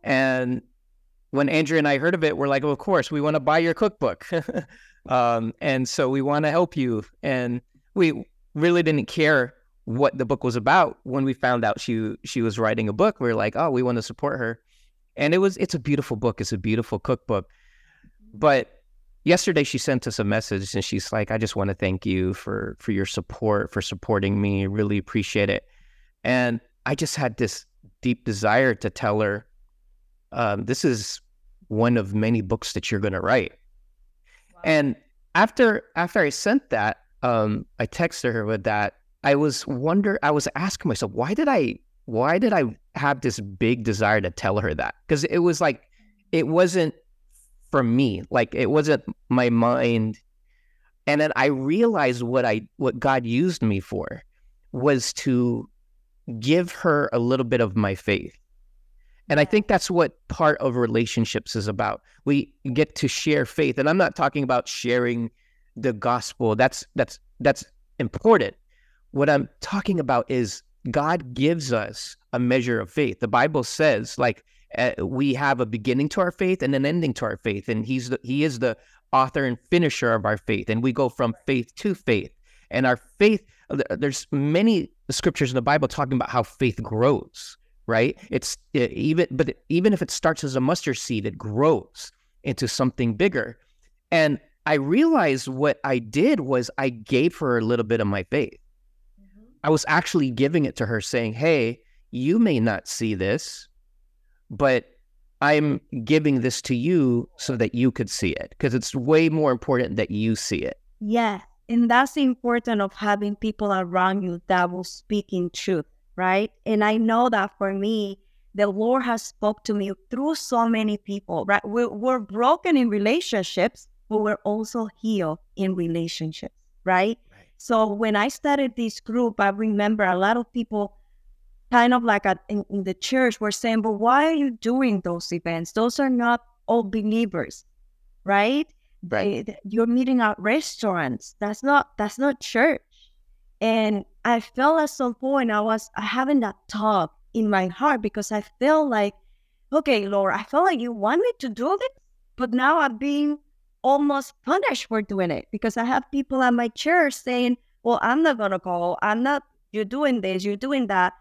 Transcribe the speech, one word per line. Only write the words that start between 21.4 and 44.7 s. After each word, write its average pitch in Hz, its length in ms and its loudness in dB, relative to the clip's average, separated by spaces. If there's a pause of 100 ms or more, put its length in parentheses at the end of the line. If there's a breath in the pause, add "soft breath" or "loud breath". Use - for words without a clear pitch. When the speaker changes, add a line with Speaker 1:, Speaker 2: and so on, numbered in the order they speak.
Speaker 1:
wanna 98 180 -2
thank 92 320 -4
you 92 280 0
for, - 440 -8
for - 140 -6
your 95 140 0
support, 101 680 -4
for 101 100 -4
supporting 101 600 -2
me. 98 260 0
Really 104 300 -2
appreciate 101 520 -2
it." 101 140 -2 (600)
And 123 340 0 (260)
I 139 100 0
just 151 200 -4
had 127 220 -4
this - 280 -4 (360)
deep 123 240 -2
desire 110 500 2
to - 140 -6
tell 107 320 -2
her, 104 260 -4 (840)
um, 104 320 -2
"This 123 180 -4
is 120 380 -2 (480)
one 117 260 2
of 98 180 -2
many 110 280 2
books 101 320 -6
that - 180 -6
you're 104 80 -2
gonna 95 220 -2
write." 101 320 0 (1000 soft breath)
Speaker 2:
Wow. - 100 -20
Speaker 1:
And 147 320 2 (400)
after, 220 480 4 (120)
after 175 240 0
I 151 100 4
sent - 420 0
that, 107 260 0 (240)
um, 110 460 0 (100)
I 120 80 -2
texted - 480 -4
her 110 100 -2
with 104 200 -2
that. 104 320 -2 (280)
I 143 120 4
was 147 320 0
wonder-, 180 560 0
I 147 80 2
was 147 240 0
asking 180 340 -4
myself, 113 220 -4
"Why 127 240 -4
did 302 120 0
I, 185 300 0 (280)
why 139 340 0
did 220 140 2
I 131 220 0 (200)
have 143 260 0
this 127 180 -2
big 110 440 -2
desire 107 360 2
to 90 120 -2
tell 98 260 -2
her 101 160 0